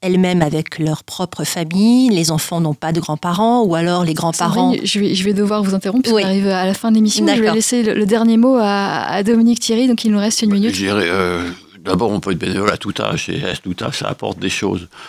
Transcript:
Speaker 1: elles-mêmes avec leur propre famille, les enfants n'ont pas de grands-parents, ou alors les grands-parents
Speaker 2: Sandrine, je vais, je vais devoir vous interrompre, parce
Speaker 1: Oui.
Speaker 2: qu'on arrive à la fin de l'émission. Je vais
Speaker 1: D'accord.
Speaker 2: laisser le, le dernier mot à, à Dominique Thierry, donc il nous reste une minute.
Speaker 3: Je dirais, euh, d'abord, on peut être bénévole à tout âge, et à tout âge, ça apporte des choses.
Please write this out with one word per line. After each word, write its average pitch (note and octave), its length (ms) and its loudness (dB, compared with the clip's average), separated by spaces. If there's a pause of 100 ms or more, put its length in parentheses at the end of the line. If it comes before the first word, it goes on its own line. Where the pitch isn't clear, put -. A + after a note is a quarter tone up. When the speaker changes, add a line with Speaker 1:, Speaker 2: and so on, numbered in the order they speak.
Speaker 1:
elles-mêmes F#3 420 2
avec D#3 380 -4
leur D#3 240 -4
propre - 400 -8
famille, G3+ 640 2
les E3+ 240 2
enfants E3 280 -2
n'ont D3+ 140 2
pas D#3+ 160 -4
de E3+ 80 0
grands-parents, F3+ 640 0
ou E3+ 140 2
alors F3 260 2
les D#3+ 120 0
grands-parents E3+ 580 0
Speaker 2:
Sandrine, - 120 -2
je G3+ 140 -2
vais, G3+ 160 0
je F#3 80 -2
vais G3+ 120 0
devoir G#3 280 0
vous F#3+ 140 0
interrompre, G#3 260 0
parce A#3 140 2
Speaker 1:
Oui. G3+ 60 2
Speaker 2:
qu'on F#3+ 60 0
arrive G3 200 0
à F#3 180 0
la G3 80 0
fin A3+ 160 -4
de A3 60 4
l'émission. G#3+ 280 2
Je G3+ 80 2
vais A#3+ 100 2
Speaker 1:
D'accord. A3 120 2
Speaker 2:
laisser A3+ 300 0
le, G#3+ 100 0
le G#3 120 2
dernier A3+ 300 4
mot B3+ 200 4
à, G3+ 480 0
à G3 180 -4
Dominique A3+ 380 2
Thierry, A#3 260 0
donc A#3 180 0
il A3 60 2
nous G#3 80 2
reste G#3+ 240 -2
une G#3+ 80 2
minute. G3+ 240 0
Speaker 3:
Je G2 100 -4
dirais, G2+ 240 0
euh, F2+ 400 -2 (360)
d'abord, F#2+ 260 0
on G#2 100 -2
peut G2 120 -6
être D#2+ 60 -2
bénévole F#2+ 320 -2
à E2 60 -2
tout - 240 -8
âge, G#2+ 280 -4
et F2+ 160 -4
à F#2 120 -4
tout F2+ 260 -8
âge, B2 160 -6
ça G2+ 100 -6
apporte G2+ 300 -8
des F#2+ 120 -4
choses. F#2+ 380 -4 (200)